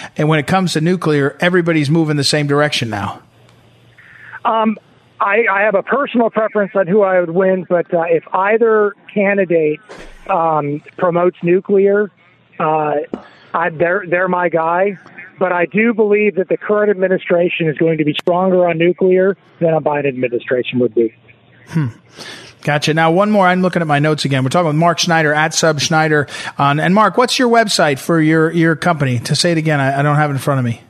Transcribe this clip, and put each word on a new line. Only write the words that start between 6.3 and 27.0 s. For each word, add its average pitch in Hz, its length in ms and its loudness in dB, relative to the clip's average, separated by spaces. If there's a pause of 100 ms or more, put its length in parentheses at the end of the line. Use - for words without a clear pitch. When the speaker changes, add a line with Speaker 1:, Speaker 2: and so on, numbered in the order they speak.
Speaker 2:
preference 214 440 -2
on 196 140 0
who 208 140 4
I 185 180 2
would 170 100 -2
win, 190 380 0
but, 175 260 0
uh, 165 140 0
if 160 260 0
either 214 600 2 (180)
candidate, 175 640 0 (500)
um, 156 540 -2 (140)
promotes 180 480 0
nuclear, 196 680 0 (480)
uh, 156 360 -2 (600)
I, 170 160 0
they're, 175 380 0
they're 175 180 0
my 180 220 0
guy. 170 500 0 (400)
But 180 140 -2
I 175 120 0
do 220 300 0
believe 208 400 0
that 180 160 -4
the 165 80 0
current 208 320 0
administration 180 760 0
is 156 120 -4
going 165 180 0
to 156 80 -2
be 147 80 0
stronger 180 560 0
on 165 80 -2
nuclear 185 600 2 (200)
than 165 140 0
a 156 80 0
Biden 147 280 -2
administration 123 720 -4
would 117 140 0
be. 117 200 0 (540)
Speaker 1:
Hmm. 156 180 -2 (760)
Gotcha. 147 300 -2
Now, 160 180 2
one 202 200 2
more. 202 160 4
I'm 185 160 2
looking 180 180 0
at 165 80 -2
my 143 120 2
notes 151 260 0
again. 135 180 0
We're 131 60 -2
talking 170 160 0
with 147 100 0
Mark 165 220 2
Schneider 160 340 0
at 156 220 0
Sub 156 260 0
Schneider 156 460 0 (320)
on, 143 200 2
and 165 160 0
Mark, 208 220 2